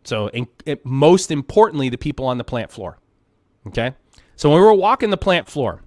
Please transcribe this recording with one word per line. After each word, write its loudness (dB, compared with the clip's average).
So, -6
in, -8
it, -8
most 2
importantly, 0
the -8
people -8
on -2
the -8
plant -10
floor, -14
okay? -6
So 2
when 6
we 6
were 8
walking 0
the -2
plant -2
floor -8